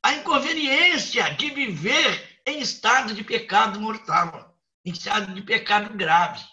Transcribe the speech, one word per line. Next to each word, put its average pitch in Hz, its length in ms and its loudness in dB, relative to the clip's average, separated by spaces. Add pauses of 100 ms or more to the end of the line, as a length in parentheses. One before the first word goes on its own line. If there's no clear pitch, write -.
a 262 100 2
inconveniência 294 1160 0
de 277 180 -4
viver 254 960 -2
em 294 160 -4
estado 233 540 0
de 214 100 -10
pecado 214 560 0
mortal, 214 720 -2 (300)
em 175 80 -8
estado 190 400 -4
de 190 80 -10
pecado 208 560 0
grave. 170 560 2